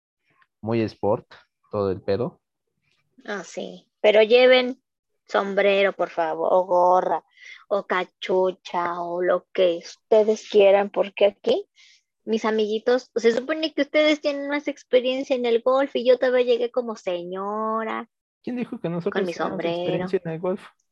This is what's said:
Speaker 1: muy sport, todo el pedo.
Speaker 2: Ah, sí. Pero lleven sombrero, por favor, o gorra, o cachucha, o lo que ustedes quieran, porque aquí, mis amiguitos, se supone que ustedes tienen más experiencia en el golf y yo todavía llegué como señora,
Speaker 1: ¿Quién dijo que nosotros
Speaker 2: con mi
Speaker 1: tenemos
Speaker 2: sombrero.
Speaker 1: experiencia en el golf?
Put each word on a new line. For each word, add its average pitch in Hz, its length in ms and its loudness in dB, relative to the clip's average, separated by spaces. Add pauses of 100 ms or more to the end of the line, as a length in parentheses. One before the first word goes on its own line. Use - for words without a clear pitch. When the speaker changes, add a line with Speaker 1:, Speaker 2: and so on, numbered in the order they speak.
(600)
Speaker 1:
muy 113 200 -2
sport, - 460 -4 (440)
todo 101 200 -2
el 92 100 -8
pedo. 107 400 -4 (840)
Speaker 2:
Ah, 202 180 -10
sí. 185 440 -14 (140)
Pero 214 220 6
lleven 254 580 4 (460)
sombrero, 196 680 0
por 175 160 -4
favor, 160 420 -4
o 185 140 2
gorra, 180 580 2 (440)
o 202 180 -4
cachucha, 185 1160 -4
o 175 200 -6
lo 180 320 -2
que 180 300 2
ustedes 220 680 0
quieran, 202 400 6
porque 196 360 -2
aquí, 277 420 -2 (560)
mis 220 220 -2
amiguitos, 220 680 -2
se 226 160 2
supone 302 420 -4
que 294 100 -2
ustedes 302 380 2
tienen 285 260 -4
más 294 200 -4
experiencia 254 680 -2
en 247 100 -2
el 226 160 2
golf 269 340 0
y 240 120 -2
yo 247 100 6
todavía 254 280 2
llegué 240 260 0
como 233 240 -6
señora, 214 1120 -6 (340)
Speaker 1:
¿Quién 247 140 -10
dijo 240 240 -8
que 165 100 -6
nosotros 175 240 -4
Speaker 2:
con 196 120 -2
mi 170 80 -6
Speaker 1:
tenemos 170 260 -6
Speaker 2:
sombrero. 170 160 -4
Speaker 1:
experiencia 180 480 -4
en 165 80 -8
el 160 80 -8
golf? 185 220 -6 (300)